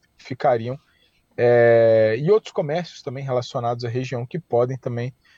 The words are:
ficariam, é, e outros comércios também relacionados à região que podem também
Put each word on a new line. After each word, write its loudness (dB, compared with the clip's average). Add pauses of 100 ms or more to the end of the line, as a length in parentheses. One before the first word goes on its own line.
(160)
ficariam, -2 (600)
é, 4
e -4
outros 0
comércios -6
também -10
relacionados -4
à -6
região -6
que -10
podem -2
também -8 (240)